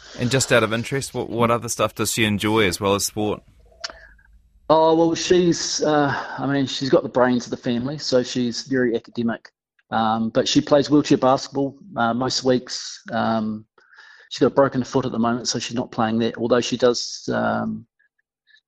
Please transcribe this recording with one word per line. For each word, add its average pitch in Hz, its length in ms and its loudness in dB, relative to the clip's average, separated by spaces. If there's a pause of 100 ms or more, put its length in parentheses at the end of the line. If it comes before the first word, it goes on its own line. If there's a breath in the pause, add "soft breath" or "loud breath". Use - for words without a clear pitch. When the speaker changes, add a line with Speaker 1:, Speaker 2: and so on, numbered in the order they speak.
(180 loud breath)
Speaker 1:
And 123 120 -2
just 131 220 0
out 120 100 6
of 107 100 0
interest, 120 420 -6
what, 123 140 -6
what 117 220 0
other 117 180 -2
stuff 110 260 -2
does 110 180 -2
she 117 120 2
enjoy 107 420 2
as 87 140 -2
well 101 140 2
as 98 100 0
sport? 104 380 -4 (1300 loud breath)
Speaker 2:
Oh, 160 240 6
well, 165 200 4
she's, 175 680 0
uh, 147 320 2 (240 loud breath)
I 135 80 -6
mean, 139 200 0
she's 131 240 -6
got 127 120 4
the 135 60 -8
brains 123 380 2
of - 40 -16
the 123 60 -6
family, 127 420 -4
so 127 240 2
she's 123 400 -4
very 127 320 0
academic. 117 560 -6 (400)
Um, 113 380 0
but 117 180 0
she - 140 2
plays 143 300 4
wheelchair 143 260 4
basketball, 135 600 0 (180)
uh, 117 160 0
most 127 320 -4
weeks. - 680 -2
Um, 110 540 -2 (640 loud breath)
she's - 120 -14
got 131 80 6
a 113 60 -2
broken 113 300 2
foot 131 220 -2
at 120 60 -6
the 113 60 -4
moment, 117 300 -2
so - 100 -4
she's 120 160 -8
not 120 160 -6
playing 113 280 0
that, 113 180 -2
although 117 240 2
she 120 160 -2
does, - 560 0
um, 110 540 -4 (800 soft breath)